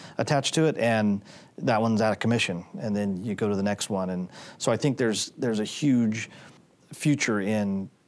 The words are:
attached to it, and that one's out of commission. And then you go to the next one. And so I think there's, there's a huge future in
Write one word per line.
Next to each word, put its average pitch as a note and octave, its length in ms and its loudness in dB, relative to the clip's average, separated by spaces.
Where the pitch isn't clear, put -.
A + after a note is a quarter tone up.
attached C#3 380 0
to D#3+ 100 4
it, D#3 140 2
and G#2+ 440 2
that A2+ 200 2
one's A2+ 220 2
out A2 100 4
of G2 80 -2
commission. A2 460 0
And G#2 160 -4
then G2+ 280 -2
you G#2+ 120 -4
go A2 120 0
to G2+ 80 2
the G2 60 -2
next G2+ 300 -2
one. F#2 180 -2
And F#2 180 -4
so - 140 0
I A2+ 60 2
think C3+ 200 0
there's, A2 400 0
there's A2+ 220 -2
a G#2+ 60 -2
huge A#2 640 2
future A#2+ 480 0
in G2 480 0